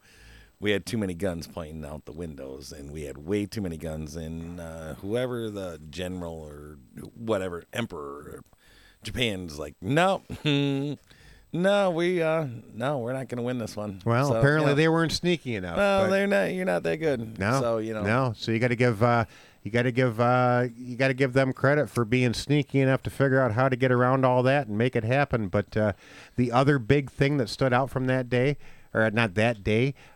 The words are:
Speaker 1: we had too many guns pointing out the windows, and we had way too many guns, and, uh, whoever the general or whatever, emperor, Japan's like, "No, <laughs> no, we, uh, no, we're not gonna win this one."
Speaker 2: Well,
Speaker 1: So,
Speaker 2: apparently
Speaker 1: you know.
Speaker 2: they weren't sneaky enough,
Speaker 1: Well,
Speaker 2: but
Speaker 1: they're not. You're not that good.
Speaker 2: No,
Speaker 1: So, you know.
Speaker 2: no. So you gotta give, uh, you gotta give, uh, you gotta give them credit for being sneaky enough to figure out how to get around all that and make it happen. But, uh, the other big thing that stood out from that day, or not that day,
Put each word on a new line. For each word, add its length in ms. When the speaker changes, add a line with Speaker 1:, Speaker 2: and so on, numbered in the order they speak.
Speaker 1:
we 100
had 140
too 120
many 160
guns 320
pointing 380
out 220
the 80
windows, 580
and 200
we 100
had 160
way 300
too 120
many 160
guns, 400
and, 460
uh, 340
whoever 540
the 400
general 460
or 420
whatever, 480
emperor, 680
Japan's 560
like, 220
"No, 400
<laughs> 540
no, 400
we, 300
uh, 240
no, 260
we're 140
not 140
gonna 140
win 160
this 180
one." 300
Speaker 2:
Well, 240
Speaker 1:
So, 60
Speaker 2:
apparently 340
Speaker 1:
you 60
know. 60
Speaker 2:
they 60
weren't 240
sneaky 440
enough, 200
Speaker 1:
Well, 300
Speaker 2:
but 60
Speaker 1:
they're 160
not. 260
You're 120
not 180
that 140
good. 420
Speaker 2:
No, 200
Speaker 1:
So, 200
you 140
know. 100
Speaker 2:
no. 340
So 140
you 80
gotta 160
give, 280
uh, 220
you 80
gotta 200
give, 280
uh, 560
you 200
gotta 180
give 200
them 200
credit 360
for 160
being 280
sneaky 460
enough 240
to 60
figure 320
out 100
how 180
to 60
get 160
around 340
all 180
that 240
and 100
make 180
it 80
happen. 460
But, 280
uh, 160
the 160
other 280
big 320
thing 260
that 120
stood 240
out 160
from 180
that 220
day, 280
or 180
not 240
that 280
day, 300